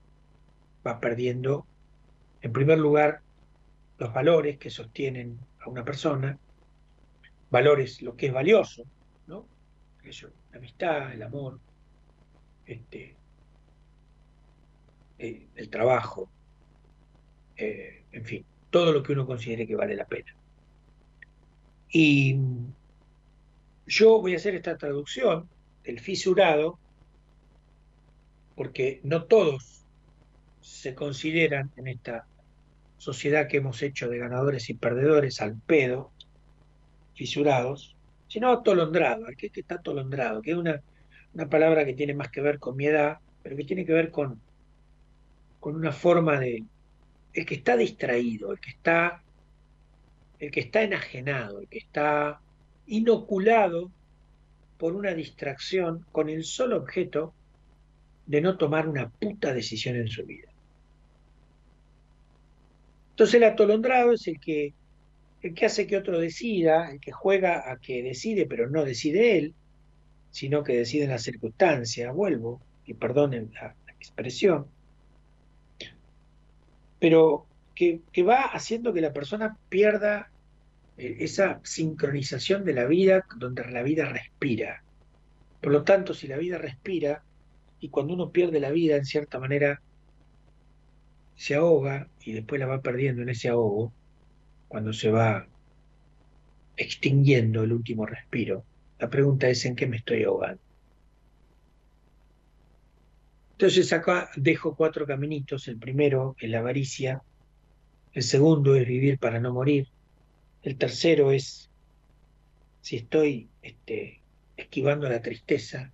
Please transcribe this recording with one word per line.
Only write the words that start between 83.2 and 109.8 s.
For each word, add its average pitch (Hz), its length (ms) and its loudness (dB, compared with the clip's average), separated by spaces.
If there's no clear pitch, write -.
donde 123 320 -8
la 123 120 -6
vida 151 220 0
respira. 123 800 -6
Por 139 100 0
lo 143 100 4
tanto, 185 300 4
si - 140 -10
la 131 100 -8
vida 170 220 -4
respira, 151 640 -4
y 143 100 -12
cuando 147 240 -2
uno 175 180 -4
pierde 175 260 2
la 139 120 -2
vida, 156 260 2
en 139 80 -2
cierta 147 340 -6
manera, 143 420 0
se - 180 -6
ahoga, 143 540 2
y 110 80 -10
después 110 260 -8
la 135 80 -4
va 135 160 -4
perdiendo 127 400 -2
en 120 60 -6
ese 123 200 -4
ahogo, 113 440 0
cuando 110 260 -6
se 107 200 0
va 110 340 2
extinguiendo 131 880 2
el 110 100 0
último 117 320 -4
respiro. 107 600 -6
La 117 100 -4
pregunta 135 400 2
es, 127 160 0
¿en 123 120 -2
qué 139 100 -2
me 117 120 -4
estoy 113 260 -2
ahogando? 98 360 -2
Entonces 185 400 4
acá 180 420 0
dejo 156 400 0
cuatro 156 320 0
caminitos. 143 640 -6
El 113 100 -10
primero 135 640 0
es 113 100 -6
la 113 80 -2
avaricia, 131 640 -4
el 135 120 -4
segundo 139 500 6
es 127 140 2
vivir 135 320 0
para 117 180 -2
no 123 140 -4
morir, 135 340 0